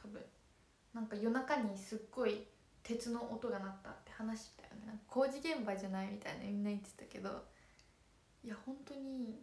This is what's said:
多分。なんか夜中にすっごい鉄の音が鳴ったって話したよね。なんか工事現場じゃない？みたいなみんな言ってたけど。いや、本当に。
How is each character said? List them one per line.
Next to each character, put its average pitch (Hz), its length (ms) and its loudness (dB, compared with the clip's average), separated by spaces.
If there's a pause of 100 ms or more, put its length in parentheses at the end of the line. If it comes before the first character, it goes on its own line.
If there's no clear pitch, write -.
多 107 60 -12
分。 104 120 -8 (720)
な 233 100 -4
ん 220 40 0
か 214 80 -4
夜 214 160 4
中 262 260 6
に 208 200 4
す 214 200 -4
っ - 20 -2 (120)
ご 247 160 2
い 214 200 4 (360)
鉄 233 280 0
の 233 220 0
音 - 160 0
が 196 100 2
鳴 196 100 -2
っ 190 140 -8
た - 80 -10
っ - 40 -10 (100)
て - 80 -16
話 220 280 -2
し - 160 -14
た - 60 -16
よ - 80 -16 (100)
ね。 214 60 -10
な 220 60 -6
ん 214 40 -6
か - 120 -12
工 269 200 6
事 269 100 0
現 294 260 2
場 196 120 2
じ 196 100 0
ゃ - 20 -2
な 190 140 2
い？ 196 60 0
み 202 100 -4
た - 140 -4
い - 60 -6
な 196 60 -6
み 202 80 -2
ん 202 120 2
な 208 60 4
言 202 80 2
っ 202 40 -4
て - 220 -14
た - 80 -
け - 80 -8
ど。 - 240 -4 (1000)
い 247 60 -8
や、 208 160 -4
本 262 200 -4
当 277 100 -10
に。 262 480 -4